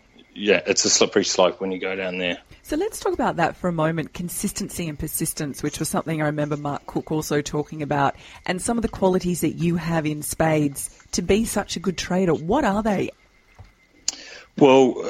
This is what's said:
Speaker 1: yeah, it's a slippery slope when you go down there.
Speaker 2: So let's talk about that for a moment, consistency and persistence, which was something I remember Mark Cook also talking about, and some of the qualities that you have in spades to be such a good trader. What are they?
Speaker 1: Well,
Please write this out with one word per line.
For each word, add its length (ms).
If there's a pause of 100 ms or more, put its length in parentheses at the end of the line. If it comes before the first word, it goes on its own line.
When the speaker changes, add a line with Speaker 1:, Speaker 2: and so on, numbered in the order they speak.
(340)
Speaker 1:
yeah, 320
it's 200
a 40
slippery 360
slope 340
when 140
you 60
go 160
down 220
there. 200 (260)
Speaker 2:
So 140
let's 240
talk 100
about 240
that 220
for 100
a 60
moment, 400
consistency 760
and 100
persistence, 640
which 180
was 100
something 320
I 60
remember 280
Mark 300
Cook 260
also 300
talking 400
about, 340 (300)
and 160
some 160
of 60
the 40
qualities 540
that 140
you 200
have 300
in 160
spades 680 (220)
to 100
be 220
such 320
a 60
good 160
trader. 360
What 300
are 180
they? 280 (1500)
Speaker 1:
Well, 380 (140)